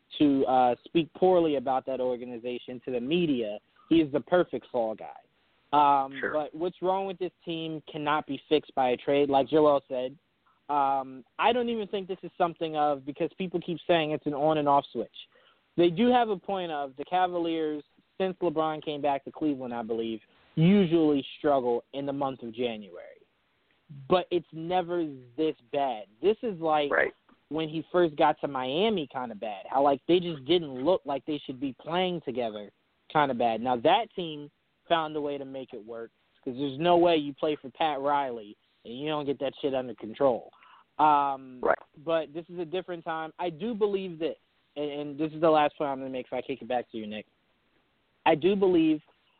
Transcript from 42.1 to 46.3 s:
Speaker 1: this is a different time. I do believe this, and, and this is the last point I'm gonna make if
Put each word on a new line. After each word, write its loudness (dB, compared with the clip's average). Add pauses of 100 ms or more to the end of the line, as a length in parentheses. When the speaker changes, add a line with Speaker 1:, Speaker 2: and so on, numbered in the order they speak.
Speaker 1:
this -12
is -12
a -4
different -8
time. -8
I -4
do -6
believe -2
this, -4 (380)
and, -4
and -8
this -4
is -10
the 6
last 4
point -2
I'm -6
gonna -8
make -8
if -16